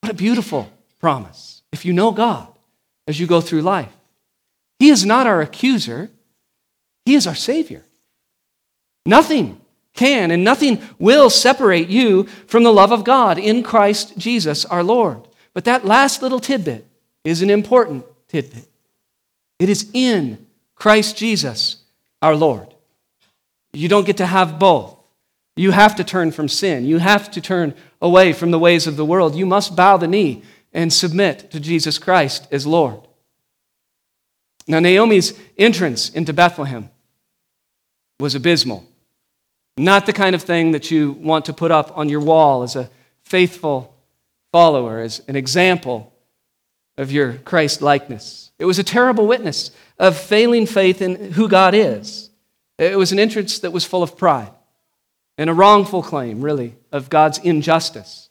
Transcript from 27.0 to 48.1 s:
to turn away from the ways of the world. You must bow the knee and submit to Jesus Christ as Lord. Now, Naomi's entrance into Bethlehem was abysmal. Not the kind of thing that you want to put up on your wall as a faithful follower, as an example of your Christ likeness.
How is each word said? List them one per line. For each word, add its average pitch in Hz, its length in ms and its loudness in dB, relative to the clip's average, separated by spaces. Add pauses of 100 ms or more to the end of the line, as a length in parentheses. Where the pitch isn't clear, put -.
to 175 100 -12
turn 170 320 -4 (280)
away 175 320 4
from 170 180 -2
the 165 80 0
ways 170 280 2
of 147 100 -6
the 151 80 -4
world. 165 300 0
You 185 100 -4
must 196 280 -2
bow 185 220 4
the 175 100 -2
knee 170 380 -2 (300)
and 165 180 -2
submit 180 600 -2
to 156 100 -12
Jesus 156 360 -4
Christ 165 540 -2
as 143 160 -6
Lord. 151 320 -2 (1700)
Now, 160 120 0
Naomi's 190 540 2 (240)
entrance 175 520 0
into 156 240 -6
Bethlehem 143 560 -2 (1300)
was 139 160 -6
abysmal. 131 500 -2 (920)
Not 196 280 2
the 208 80 -4
kind 190 220 0
of 165 80 -6
thing 165 300 0
that 147 180 -6
you 151 220 0
want 156 320 -4
to 156 80 -10
put 165 180 -4
up 151 260 -2
on 151 120 -4
your 147 100 -2
wall 147 420 2
as 123 140 -8
a 127 140 -8 (340)
faithful 160 720 -4 (560)
follower, 135 480 2
as 113 300 -10
an 135 80 -6
example 131 760 -4 (840)
of 139 160 -8
your 135 220 -2 (100)
Christ 151 360 -2
likeness. 143 800 -4